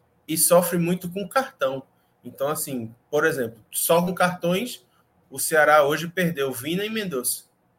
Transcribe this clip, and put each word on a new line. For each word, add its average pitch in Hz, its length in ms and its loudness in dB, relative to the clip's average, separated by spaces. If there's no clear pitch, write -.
e 156 120 -4
sofre 175 400 4
muito 175 320 -2
com 190 180 -8
cartão. 135 540 -2
Então, 135 240 -6
assim, 135 460 -6
por 147 160 2
exemplo, 135 320 -2
só - 300 2
com 180 140 -2
cartões, 180 680 -2
o 135 80 -14
Ceará 151 460 6
hoje 156 240 -2
perdeu 165 420 -2
Vina 147 320 -4
e 214 60 -4
Mendonça. 185 560 -4